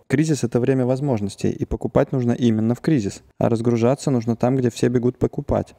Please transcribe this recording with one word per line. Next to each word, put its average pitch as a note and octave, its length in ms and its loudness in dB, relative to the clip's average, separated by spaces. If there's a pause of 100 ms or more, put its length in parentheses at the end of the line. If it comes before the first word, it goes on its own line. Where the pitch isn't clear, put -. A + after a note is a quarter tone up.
кризис — D3 360 0
это A#2+ 160 0
время C3 260 0
возможностей, B2 680 -2
и - 120 -8
покупать B2 480 -2
нужно A#2+ 220 0
именно A2+ 420 2
в - 60 -10
кризис. A#2 400 0 (180)
А A#2 80 2
разгружаться A#2 640 0
нужно A#2 240 0
там, B2+ 220 0
где B2 120 0
все B2+ 200 0
бегут B2 280 0
покупать. - 600 -4